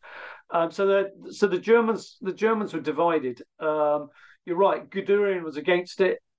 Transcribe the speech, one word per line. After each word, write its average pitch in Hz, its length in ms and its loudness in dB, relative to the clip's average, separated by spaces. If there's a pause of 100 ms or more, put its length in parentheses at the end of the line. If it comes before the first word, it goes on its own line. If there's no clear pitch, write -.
(520)
Um, 165 180 0
so 196 160 -2
the, 196 460 0
so - 160 2
the 185 100 0
Germans, 226 640 2
the 185 120 -6
Germans 214 380 0
were 165 100 -6
divided. 143 600 -2 (180)
Um, 151 500 0 (360)
you're 175 120 -2
right, 190 300 2
Guderian 196 540 0
was 156 160 -8
against 180 440 0
it. 185 180 2 (200)